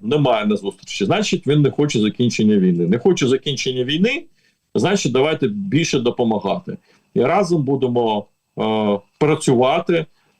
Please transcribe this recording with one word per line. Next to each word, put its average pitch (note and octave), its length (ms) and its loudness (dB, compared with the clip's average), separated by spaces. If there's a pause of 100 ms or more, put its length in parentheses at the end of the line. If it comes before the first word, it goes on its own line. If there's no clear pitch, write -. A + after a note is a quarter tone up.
Немає A#2+ 440 2
на G#2 100 2
зустрічі. - 480 -6
Значить, F#3+ 420 -2
він D3 160 2
не B2+ 80 2
хоче C#3+ 300 0
закінчення G#2+ 560 0
війни. F2 300 2
Не G#2 120 2
хоче F3+ 300 2
закінчення C3 560 -2
війни, F3+ 400 -2 (500)
значить, D#3 380 0
давайте C#3 360 0
більше G#2 500 -2
допомагати. A2 760 -2 (380)
І - 60 0
разом E3 420 2
будемо, A#2+ 640 -2 (320)
е, G#2+ 400 0 (200)
працювати D3+ 880 0 (340)